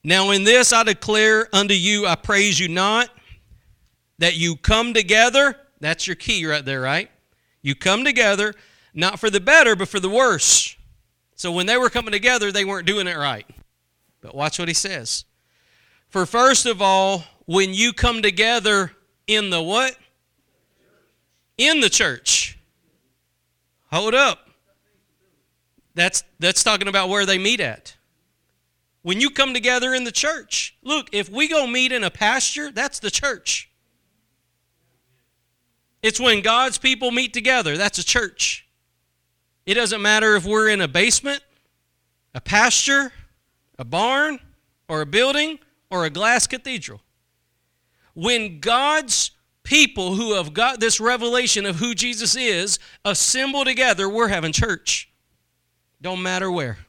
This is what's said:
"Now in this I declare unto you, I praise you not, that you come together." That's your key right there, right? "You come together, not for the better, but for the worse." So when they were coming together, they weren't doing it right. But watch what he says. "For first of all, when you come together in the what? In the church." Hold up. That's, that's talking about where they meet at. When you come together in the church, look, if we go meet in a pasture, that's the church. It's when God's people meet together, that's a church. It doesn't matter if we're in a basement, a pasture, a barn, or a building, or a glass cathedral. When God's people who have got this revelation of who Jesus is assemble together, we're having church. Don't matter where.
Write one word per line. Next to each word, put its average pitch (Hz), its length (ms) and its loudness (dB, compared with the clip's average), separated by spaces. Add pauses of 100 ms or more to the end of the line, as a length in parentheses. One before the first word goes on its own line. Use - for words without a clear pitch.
"Now 190 280 2
in 196 160 2
this 240 260 6
I 226 120 4
declare 220 680 2
unto 202 220 2
you, 202 320 0
I 170 100 2
praise 202 420 0
you 175 120 -2
not, 208 400 0 (1080)
that 165 180 2
you 170 180 -2
come 226 380 0
together." 226 640 4 (240)
That's 156 260 -4
your 180 80 -6
key 196 300 -4
right 151 180 -2
there, 135 160 -4
right? 147 320 -4 (500)
"You 139 140 -2
come 208 300 0
together, 214 480 2 (400)
not 185 260 -2
for 226 100 0
the 190 120 0
better, 254 340 6
but 180 140 -4
for 202 100 -4
the 185 100 -2
worse." 220 680 2 (580)
So 175 160 -8
when 180 140 -2
they 220 100 2
were 254 140 2
coming 226 240 -4
together, 208 360 2
they 196 140 -2
weren't 190 240 -4
doing 196 200 0
it 170 100 -6
right. 135 280 -4 (760)
But - 140 -20
watch 147 220 -4
what 170 120 -6
he 165 40 -4
says. 156 520 -6 (840)
"For 185 180 -2
first 247 400 4
of 220 160 -2
all, 190 440 2 (220)
when 190 280 2
you 226 180 2
come 233 300 0
together 208 680 0 (360)
in 208 220 0
the 170 120 -2
what? 240 360 -2 (1600)
In 294 240 2
the 214 80 4
church." - 680 -2 (1300)
Hold 208 240 0
up. 262 340 0 (1400)
That's, 175 300 0 (160)
that's 180 240 2
talking 202 240 0
about 190 220 0
where 202 160 0
they 190 120 2
meet 214 220 0
at. 123 360 -8 (1080)
When 190 160 -2
you 277 80 2
come 269 240 -2
together 247 400 0
in 254 100 -2
the 233 80 -8
church, - 680 -4
look, 285 300 -4
if 202 180 -4
we 269 180 -2
go 302 200 0
meet 254 240 -2
in 240 120 -2
a 180 60 -2
pasture, 262 600 -2
that's 269 260 -6
the 208 140 -6
church. - 580 -6 (2250)
It's 220 180 0
when 208 220 2
God's 233 380 0
people 254 320 0
meet 247 200 -4
together, 220 460 -2
that's 196 220 -2
a 170 40 -6
church. - 640 -4 (1000)
It 202 80 0
doesn't 220 260 -2
matter 214 340 4
if 175 80 0
we're 214 260 2
in 202 120 0
a 165 60 0
basement, 233 560 0 (920)
a 127 80 -10
pasture, 247 720 2 (640)
a 127 80 -12
barn, 254 540 0 (500)
or 156 120 -4
a 151 40 -4
building, 277 540 0 (320)
or 175 140 -2
a 156 40 -2
glass 214 380 0
cathedral. 233 520 -10 (1160)
When 208 440 -4
God's 269 680 0 (320)
people 208 540 2
who 220 180 -2
have 165 180 -4
got 233 280 -2
this 220 200 0
revelation 233 680 -2
of 175 80 -4
who 233 180 -4
Jesus 233 420 -4
is 202 440 -2 (260)
assemble 269 600 -2
together, 233 440 0
we're 220 200 0
having 165 220 -2
church. - 600 -4 (920)
Don't 185 220 -8
matter 185 260 -4
where. 143 400 -6